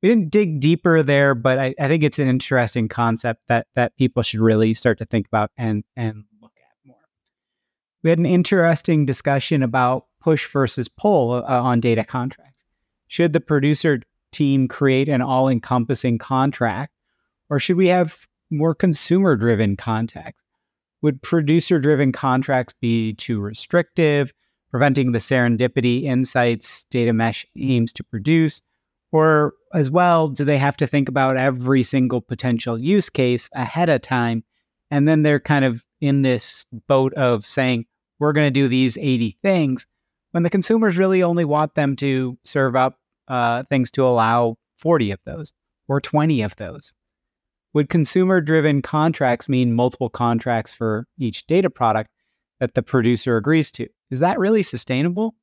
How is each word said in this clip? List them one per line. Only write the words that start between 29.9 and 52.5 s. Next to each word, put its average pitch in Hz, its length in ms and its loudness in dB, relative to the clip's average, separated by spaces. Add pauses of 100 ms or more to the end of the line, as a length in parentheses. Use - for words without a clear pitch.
well, 170 380 2
do 139 140 -6
they 143 140 2
have 143 200 0
to 143 100 -2
think 143 200 0
about 131 300 0
every 127 460 0
single 127 380 0
potential 117 580 -4
use 180 320 0
case 123 420 0
ahead 160 360 -2
of 135 120 2
time? 117 420 -2 (460)
And 143 180 2
then 156 140 4
they're 147 180 2
kind 143 240 0
of 120 200 -2 (180)
in 139 220 2
this 127 420 -4 (220)
boat 135 260 2
of 123 320 0
saying, 127 400 -2 (320)
"We're 147 160 0
gonna 147 160 2
do 135 180 2
these 127 300 0
eighty 120 460 -2
things," 156 420 0 (460)
when 170 100 -2
the 170 80 0
consumers 208 480 0
really 190 240 2
only 170 240 0
want 151 300 -2
them 139 220 0
to 131 460 -4
serve 135 320 -2
up, 131 240 0 (280)
uh, 120 420 -2
things 131 220 0
to 135 120 0
allow 117 540 2 (200)
forty 143 340 0
of 95 140 -10
those - 280 -14 (340)
or 139 140 -2
twenty 147 400 0
of 104 140 -6
those. - 400 -16 (800)
Would 147 140 0
consumer-driven 160 920 2
contracts 151 680 -2
mean 127 260 0
multiple 120 360 -2
contracts 117 640 -2
for 110 340 -4 (120)
each 120 260 -6
data 185 240 0
product 190 400 -2 (500)